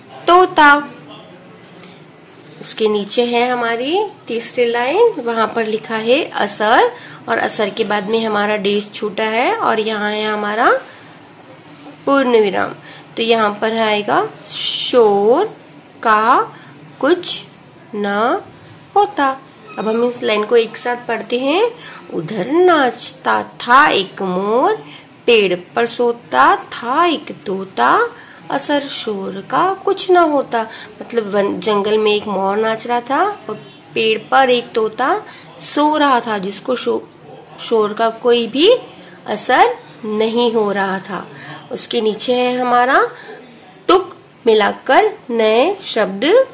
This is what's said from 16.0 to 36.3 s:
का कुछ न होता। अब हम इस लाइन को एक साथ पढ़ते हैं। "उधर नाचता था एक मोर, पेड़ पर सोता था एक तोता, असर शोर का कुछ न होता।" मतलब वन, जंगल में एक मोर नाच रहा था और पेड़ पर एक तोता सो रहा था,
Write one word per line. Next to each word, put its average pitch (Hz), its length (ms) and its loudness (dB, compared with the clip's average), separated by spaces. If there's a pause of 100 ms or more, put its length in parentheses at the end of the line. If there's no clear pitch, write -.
का 240 500 2 (480)
कुछ 349 440 0 (500)
न 214 460 0 (560)
होता। 285 440 0 (380)
अब 214 100 -4
हम 233 160 0
इस 240 180 -2
लाइन 214 220 0
को 240 120 2
एक 226 200 2
साथ 240 200 -6
पढ़ते 240 420 -4
हैं। 330 320 0 (440)
"उधर 196 360 -6
नाचता 285 920 2
था 262 460 4
एक - 340 -2
मोर, 208 540 0 (500)
पेड़ 196 340 4 (160)
पर 233 100 0
सोता 247 720 2
था 302 500 -2
एक 254 400 -4
तोता, 240 640 0 (420)
असर 285 300 -2
शोर 196 720 -8
का 349 240 0
कुछ 381 360 -2
न 359 60 6
होता।" 285 500 0 (340)
मतलब 226 260 -4
वन, 202 340 0
जंगल 208 380 0
में 214 160 2
एक 208 120 -4
मोर 196 300 -2
नाच 220 300 -2
रहा 240 140 -2
था 277 240 -2 (260)
और 214 40 -8 (400)
पेड़ 220 240 0
पर 262 320 2
एक 240 220 0
तोता 247 500 -2 (360)
सो 302 380 0
रहा 277 240 2
था, 226 180 -4